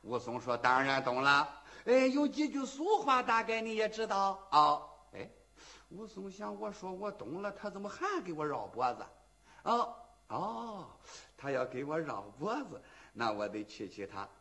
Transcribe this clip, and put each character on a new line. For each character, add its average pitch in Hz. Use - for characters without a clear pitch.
武 117
松 120
说 120
：“当 127
然 135
懂 127
了。 143
哎， 262
有 277
几 302
句 277
俗 370
话 262
大 233
概 220
你 226
也 214
知 220
道。” 196
哦， 147
哎， 98
武 202
松 196
想： 202
“我 214
说 180
我 196
懂 180
了， 202
他 202
怎 190
么 202
还 370
给 180
我 151
绕 123
脖 123
子？” 110
哦， 233
哦， 208
他 139
要 127
给 127
我 151
绕 127
脖 202
子， 226
那 113
我 104
得 107
气 104
气 101
他。 98